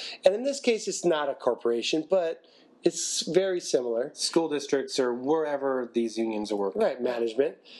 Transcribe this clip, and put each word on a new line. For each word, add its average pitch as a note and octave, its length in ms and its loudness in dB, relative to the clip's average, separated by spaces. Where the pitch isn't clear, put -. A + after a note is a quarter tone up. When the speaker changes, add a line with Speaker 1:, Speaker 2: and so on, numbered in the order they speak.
Speaker 1:
And F#3 120 6
in A#3+ 80 -6
this C4+ 160 -2
case, A3 260 0
it's F#3 180 -4
not D3+ 240 2
a C3 60 -2
corporation, A#2+ 720 0
but E3+ 360 0
it's - 420 -2
very F#3 320 2
similar. B2 560 0
Speaker 2:
School - 340 0
districts C#3 520 -2
or B2 120 2
wherever C3+ 800 0
these A2+ 240 0
unions A2 360 -2
are G#2 40 0
working. G2 240 -2
Speaker 1:
Right, D3 220 0
management. A#2+ 540 0